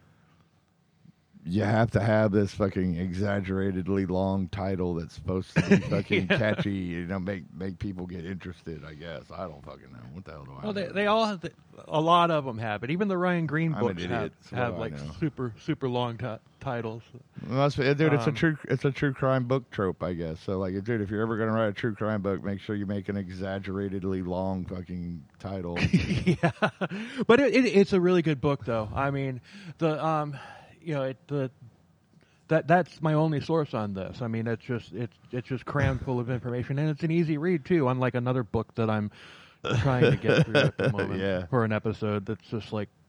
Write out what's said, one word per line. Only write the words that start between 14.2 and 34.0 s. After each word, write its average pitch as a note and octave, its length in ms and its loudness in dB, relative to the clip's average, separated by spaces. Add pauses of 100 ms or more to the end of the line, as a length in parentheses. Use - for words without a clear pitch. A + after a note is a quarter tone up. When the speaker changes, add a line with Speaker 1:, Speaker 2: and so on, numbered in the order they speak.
Speaker 1:
It's - 100 -20
Speaker 2:
have, B2 240 -2
Speaker 1:
what A#2 40 -6
I A2 180 -6
Speaker 2:
like, C#3+ 100 -10
Speaker 1:
know. D#2+ 140 -8
Speaker 2:
super, B2+ 420 -4
super C#3+ 260 -2
long B2 300 -2
ti-, B2 80 -6 (340)
titles. A#2 420 -6 (460)
Speaker 1:
Well, B2+ 120 2
that's, C#3+ 160 4
dude, C#3 240 4 (120)
it's B2+ 140 4
a - 40 2
Speaker 2:
Um, C#3+ 40 2
Speaker 1:
true, D#3 300 2
it's - 200 0
a C#3+ 60 2
true C#3 240 0
crime C3 300 2
book B2+ 260 0
trope, F#2 320 -2
I E2+ 120 -2
guess. E2 260 -4
So, F#2+ 180 -4
like, F#2+ 160 -2 (100)
dude, A#2 160 0
if G2 80 -2
you're G#2+ 140 -2
ever A2+ 160 0
gonna A2 140 0
write A2 160 4
a G2+ 40 0
true A2 220 -2
crime G#2+ 260 0
book, F#2+ 240 0
make F#2+ 160 -4
sure G#2 160 -4
you G2+ 80 -2
make G2 240 -4
an G2+ 80 -2
exaggeratedly F#2+ 1080 -4
long F2+ 440 -2
fucking F2 560 -8 (160)
title. F2 460 -6
Speaker 2:
<laughs> - 40 2 (380)
Yeah, E3+ 240 2 (760)
but A#3+ 140 8
it, B3+ 140 4
it, B3+ 100 6
it's G3 300 4
a F#3 60 4
really F3+ 200 4
good D3 220 2
book, C#3+ 240 0
though. A2+ 280 -2
I C#3 160 0
mean, C3+ 300 -4 (380)
the, D#3 260 0
um, D3+ 320 0 (460)
you E3 120 -4
know, C#3 100 -2
it, C3 120 -4 (100)
the, C3+ 240 -2 (1000)
that, D#3 200 4
that's E3+ 340 4
my D#3 120 2
only D3+ 260 2
source D#3+ 340 0
on G#2+ 200 -2
this. F#2+ 280 -6